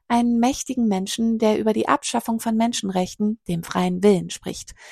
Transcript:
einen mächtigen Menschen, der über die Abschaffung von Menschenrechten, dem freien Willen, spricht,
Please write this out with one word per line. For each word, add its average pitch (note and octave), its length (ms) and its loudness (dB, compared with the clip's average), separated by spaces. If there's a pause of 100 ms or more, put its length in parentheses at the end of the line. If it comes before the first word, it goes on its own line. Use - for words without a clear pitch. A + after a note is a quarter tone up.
einen A#3+ 300 2
mächtigen A#3+ 500 0
Menschen, G#3+ 500 0
der G#3+ 200 4
über G#3+ 160 0
die A3 120 0
Abschaffung - 540 -2
von A3+ 160 -2
Menschenrechten, G#3 920 0
dem E3+ 160 -2
freien F3+ 400 0
Willen, F3+ 280 4
spricht, - 440 -10 (180)